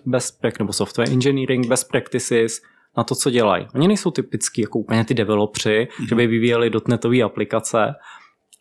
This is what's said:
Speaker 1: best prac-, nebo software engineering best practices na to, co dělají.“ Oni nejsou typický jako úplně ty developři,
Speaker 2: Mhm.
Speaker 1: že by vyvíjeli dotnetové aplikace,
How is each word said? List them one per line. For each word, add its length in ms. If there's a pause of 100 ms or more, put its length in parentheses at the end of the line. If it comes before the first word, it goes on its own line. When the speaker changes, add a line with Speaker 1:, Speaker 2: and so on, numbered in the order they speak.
Speaker 1:
best 360
prac-, 160
nebo 140
software 360
engineering 580
best 240
practices 680 (360)
na 80
to, 100
co 160
dělají.“ 440
Oni 140
nejsou 220
typický 520
jako 160
úplně 260
ty 100
developři, 760 (100)
Speaker 2:
Mhm. 100
Speaker 1:
že 60
by 120
vyvíjeli 440
dotnetové 520
aplikace, 720 (680)